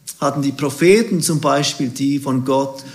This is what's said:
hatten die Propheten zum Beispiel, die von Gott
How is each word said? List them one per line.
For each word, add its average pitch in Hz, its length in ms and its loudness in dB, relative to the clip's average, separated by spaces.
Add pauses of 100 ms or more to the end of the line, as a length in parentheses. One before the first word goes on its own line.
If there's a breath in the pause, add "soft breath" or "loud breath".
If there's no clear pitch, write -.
(200)
hatten 143 220 -2
die 139 100 -2
Propheten 175 680 2
zum 156 200 0
Beispiel, 143 480 0
die 139 300 -2
von 131 260 -2
Gott 135 400 -2 (100)